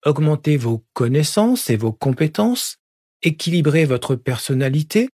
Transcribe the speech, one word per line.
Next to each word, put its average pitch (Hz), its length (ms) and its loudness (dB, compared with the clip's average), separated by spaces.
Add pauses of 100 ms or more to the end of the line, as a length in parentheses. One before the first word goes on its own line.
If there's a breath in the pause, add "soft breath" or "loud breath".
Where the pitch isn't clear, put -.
Augmentez 151 520 0
vos 117 280 -2 (100)
connaissances 151 760 0
et 113 60 4
vos 110 160 -2
compétences, 156 840 -2 (440)
équilibrez 160 640 0
votre 131 320 0
personnalité 135 1040 -2